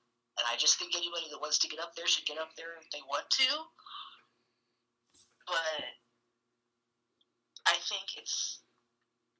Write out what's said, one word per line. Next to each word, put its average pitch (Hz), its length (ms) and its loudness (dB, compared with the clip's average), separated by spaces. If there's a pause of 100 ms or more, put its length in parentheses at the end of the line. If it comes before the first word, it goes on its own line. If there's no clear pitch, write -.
(380)
and 120 80 2
I 117 80 2
just 127 240 6
think 175 160 -4
anybody 175 380 -4
that 143 100 -6
wants 151 240 2
to - 20 -6
get 151 120 -6
up 165 160 -6
there 170 100 -4
should - 200 4
get 151 120 -2
up 160 180 -6
there 165 240 -10
if - 120 -20
they 147 180 -8
want 143 180 -2 (140)
to, 262 80 6 (2000)
but 160 340 2 (1800)
I 170 80 6 (160)
think 196 260 -6
it's, - 440 -4 (800)